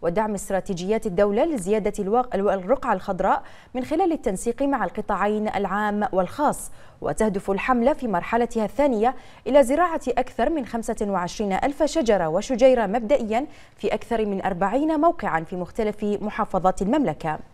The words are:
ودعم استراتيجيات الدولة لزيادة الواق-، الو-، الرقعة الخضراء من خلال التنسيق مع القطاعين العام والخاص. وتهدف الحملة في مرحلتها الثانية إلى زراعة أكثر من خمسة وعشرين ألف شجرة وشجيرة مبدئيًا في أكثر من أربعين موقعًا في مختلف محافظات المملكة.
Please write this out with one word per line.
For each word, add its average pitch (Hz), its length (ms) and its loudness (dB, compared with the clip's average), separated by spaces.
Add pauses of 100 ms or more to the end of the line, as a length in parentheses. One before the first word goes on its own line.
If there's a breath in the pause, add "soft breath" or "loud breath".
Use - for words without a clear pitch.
ودعم 208 320 0
استراتيجيات 190 720 -2
الدولة 202 380 2
لزيادة 208 540 0
الواق-، 226 360 0
الو-، 196 160 2
الرقعة 202 420 0
الخضراء 190 500 0 (320 loud breath)
من 254 100 -4
خلال 330 280 2
التنسيق 233 500 -2
مع 277 220 0
القطاعين 214 640 -2
العام 202 640 -2
والخاص. 190 580 0 (300 loud breath)
وتهدف 202 500 -2
الحملة 240 420 2
في 285 160 -4
مرحلتها 226 560 0
الثانية 247 500 2 (320 loud breath)
إلى 277 160 8
زراعة 311 460 2
أكثر 254 420 0
من 302 160 -2
خمسة 226 360 -4
وعشرين 196 500 -2
ألف 285 300 0
شجرة 226 460 2
وشجيرة 226 580 4
مبدئيًا 226 600 0 (300 loud breath)
في 214 180 -2
أكثر 220 320 -2
من 196 180 -4
أربعين 220 560 0
موقعًا 294 400 2
في 165 160 -8
مختلف 208 480 -4
محافظات 196 800 -2
المملكة. 185 560 0 (160)